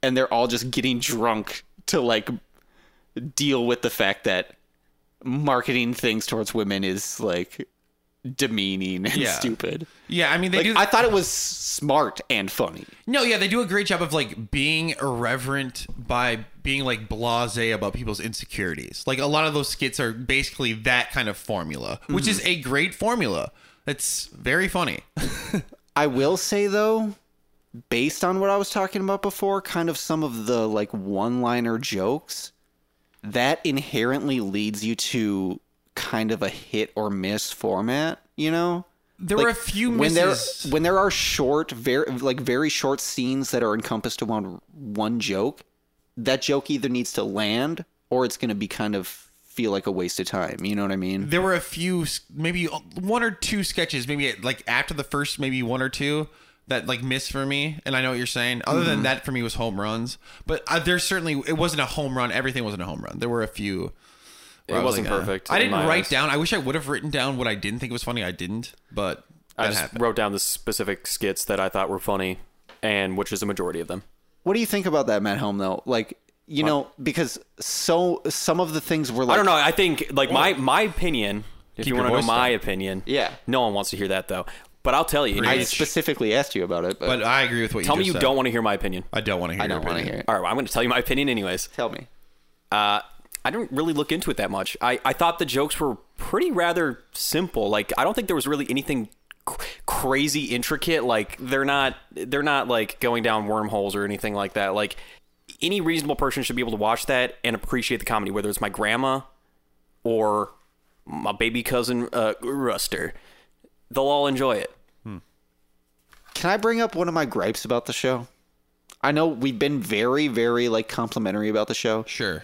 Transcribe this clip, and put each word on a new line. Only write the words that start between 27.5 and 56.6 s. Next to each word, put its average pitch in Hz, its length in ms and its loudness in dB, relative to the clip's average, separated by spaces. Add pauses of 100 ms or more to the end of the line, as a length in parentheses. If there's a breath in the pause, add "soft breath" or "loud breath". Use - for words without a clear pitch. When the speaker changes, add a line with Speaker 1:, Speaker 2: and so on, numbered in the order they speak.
Speaker 1:
based 127 340 2
on 185 160 2
what 196 100 2
I 202 80 4
was 202 120 0
talking 196 320 -2
about 196 200 0
before, 196 400 0
kind 170 280 -2
of 147 80 -2
some 156 260 0
of 117 220 -4
the, 113 220 2
like, 104 260 0
one-liner 117 880 0
jokes, 110 720 -4 (720)
that 123 420 2
inherently 135 760 0
leads 104 460 -2
you 113 100 0
to 101 640 0 (360)
kind 110 360 -2
of 107 100 -2
a 98 80 0
hit - 460 -4
or 107 140 -2
miss 101 420 -2
format, 120 680 0 (160)
you 156 160 0
know? 175 340 0 (340)
Speaker 2:
There 190 180 0
Speaker 1:
Like, 214 80 6
Speaker 2:
were 233 60 4
a - 40 0
few 233 360 -2
Speaker 1:
when 165 240 4
there, 175 140 6
Speaker 2:
misses. - 420 -2
Speaker 1:
when 156 120 2
there 180 140 4
are 190 140 4
short, 147 600 2
ver-, 131 340 2 (140)
like, 131 200 2
very 131 300 2
short 139 300 0
scenes 131 520 -2
that 120 120 2
are 107 120 4
encompassed 110 480 -2
around 104 360 -2 (140)
one 110 460 -2
joke, 98 420 0 (560)
that 131 240 2
joke 139 280 0
either 135 200 0
needs 123 240 -2
to 107 100 0
land 110 600 -2 (240)
or 127 160 2
it's - 120 -4
gonna 113 180 -2
be 101 120 -4
kind 107 280 -2
of - 340 -6 (140)
feel 113 280 -2
like 98 160 0
a 101 40 0
waste 90 280 -2
of 92 60 -2
time. 92 400 -4
You 104 100 -2
know 101 60 0
what 98 100 0
I 98 40 -2
mean? 95 340 -2
Speaker 2:
There 175 120 2
were 190 120 2
a 170 80 0
few, 175 420 -2
s-, - 180 -4 (120)
maybe 170 320 -2
one 190 580 -2
or 233 80 2
two 196 320 -2
sketches, 147 440 -2
maybe, 143 340 0
like, 127 260 -2
after 127 280 0
the 143 80 -4
first, 143 360 -2
maybe 131 240 -2
one 123 180 -2
or 131 80 0
two 147 380 -2 (400 soft breath)